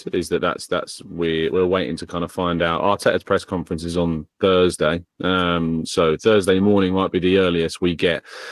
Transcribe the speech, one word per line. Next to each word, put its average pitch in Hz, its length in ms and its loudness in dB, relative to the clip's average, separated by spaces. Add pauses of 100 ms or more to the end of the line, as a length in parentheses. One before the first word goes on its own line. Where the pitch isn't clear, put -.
(120)
is 87 160 -2
that 85 120 -2
that's, - 260 -4
that's, - 380 -6
we're, 80 480 -2
we're 92 140 2
waiting 90 300 -2
to 85 100 -10
kind 85 180 -6
of 87 80 -8
find 87 280 -2
out. 85 220 0
Arteta's 101 400 0
press - 220 -2
conference 85 400 -6
is 85 120 -4
on 82 300 -2 (140)
Thursday. 87 640 2 (200)
Um, 87 640 0
so 80 300 2
Thursday 98 440 4
morning 98 320 4
might 95 200 0
be 92 80 0
the 92 180 4
earliest 87 420 0
we 87 140 0
get 82 300 0 (280)